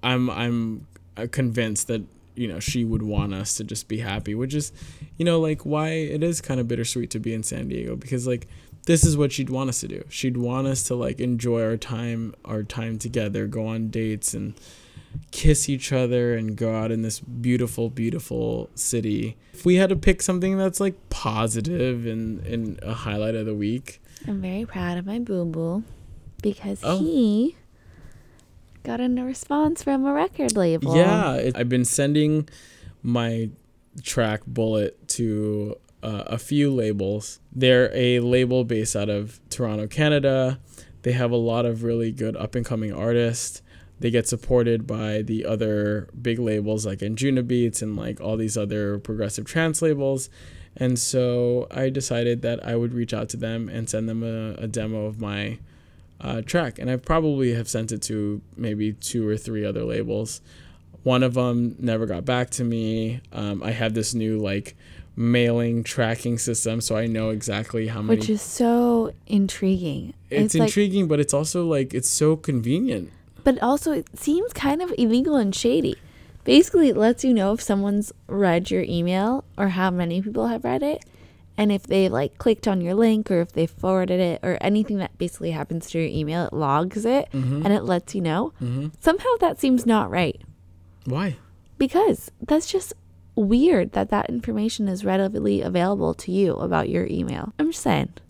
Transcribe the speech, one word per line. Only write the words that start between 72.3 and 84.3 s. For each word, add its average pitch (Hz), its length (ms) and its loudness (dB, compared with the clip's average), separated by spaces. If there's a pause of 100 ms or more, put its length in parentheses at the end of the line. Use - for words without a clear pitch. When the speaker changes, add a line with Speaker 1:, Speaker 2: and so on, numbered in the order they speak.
Speaker 1:
convenient. 131 760 -2 (340)
Speaker 2:
But 262 200 4
also, 285 300 2
it 208 140 -4 (120)
seems 349 340 0
kind 277 280 0
of 349 160 -4
illegal 247 400 4
and 202 180 2
shady. 254 400 2 (480)
Basically, 302 460 8
it 208 80 2
lets 226 260 4
you 262 100 6
know 202 200 4
if 226 80 -2
someone's 202 500 0 (160)
read 185 420 2
your 185 140 0
email 185 600 0 (140)
or 196 120 2
how 185 200 2
many 180 320 0
people 220 260 -2
have 240 180 -4
read 262 180 0
it. 294 200 -2 (540)
And 208 140 4
if 202 120 0
they, 190 260 4
like, 135 280 0
clicked - 300 2
on 190 140 2
your 175 120 -2
link 220 380 4
or 170 100 4
if 175 120 -4
they 165 120 2
forwarded 185 540 0
it 175 240 0